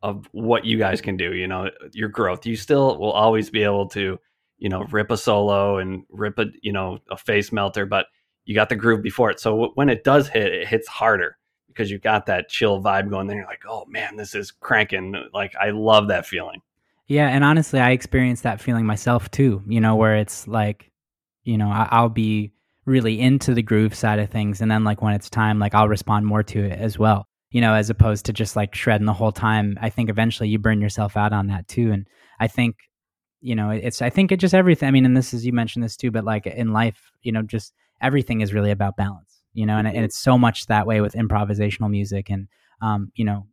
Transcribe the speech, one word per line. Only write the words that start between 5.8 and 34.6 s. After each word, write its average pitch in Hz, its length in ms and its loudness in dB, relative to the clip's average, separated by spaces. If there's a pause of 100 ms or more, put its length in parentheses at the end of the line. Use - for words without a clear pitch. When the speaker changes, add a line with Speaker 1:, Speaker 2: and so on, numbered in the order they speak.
Speaker 1:
rip 104 300 -8
a, 110 80 0 (160)
you 104 100 -6
know, 95 260 -6 (120)
a 95 60 -10
face 104 360 -2
melter, 101 340 -2
but 98 200 -2 (400)
you 104 80 -8
got 107 160 2
the 120 60 0
groove 107 260 2
before 110 280 0
it. - 80 -4
So - 120 -2
w-, 110 240 0
when 139 160 2
it 113 120 -2
does 139 240 4
hit, 104 260 0
it 87 140 -6
hits 113 220 -2
harder 101 480 0 (320)
because 104 220 -4
you've 98 120 -10
got 110 240 0
that 98 220 -2
chill 101 340 0
vibe 98 280 0
going 98 160 -4
there. 101 100 -6
You're 98 100 -10
like, - 220 -16
"Oh 110 200 -10
man, 107 280 -10
this 104 180 -14
is 101 160 -8
cranking." 101 640 -2 (200)
Like, 101 200 -6
I 104 160 -2
love 107 380 4
that 90 180 0
feeling. 87 360 -10 (440)
Speaker 2:
Yeah. 147 220 2
And 139 160 4
honestly, 147 340 4
I 123 120 4
experienced 127 540 0
that 107 160 -4
feeling 113 260 0
myself 113 440 0
too, 117 360 0
you 113 140 0
know, 110 160 4
where 110 200 4
it's - 320 -4
like, 104 420 -4 (540)
you 117 140 -2
know, 104 100 0
I, 104 220 0
I'll 117 180 4
be 107 440 -2 (340)
really 113 340 2
into 131 320 4
the 117 100 2
groove 107 320 2
side 107 240 0
of 104 120 -2
things. 104 320 -2
And 110 80 0
then, 107 140 2
like, 107 180 0
when 107 100 2
it's 104 160 -4
time, 107 300 0
like, 101 160 0
I'll 107 140 6
respond 104 380 0
more 107 180 2
to 104 200 -4
it 98 140 -6
as 107 200 -4
well, 107 280 2 (240)
you 120 100 0
know, 113 140 4
as 107 160 2
opposed 107 360 2
to 117 60 -4
just, 104 240 -4
like, 104 180 -4
shredding 104 320 0
the 107 60 2
whole 107 200 0
time. 107 480 0
I 110 100 -4
think 117 200 -4
eventually 110 380 -2
you 107 100 0
burn 107 220 2
yourself 104 360 -2
out 104 160 0
on 98 160 -2
that 95 200 -4
too. 117 240 0
And 101 140 -4 (340)
I 113 60 0
think, 117 300 -2 (640)
you 120 160 -4
know, 104 140 -2
it's, 110 320 -4
I 123 80 0
think 190 220 2
it 190 60 0
just 175 160 2
everything, 180 340 4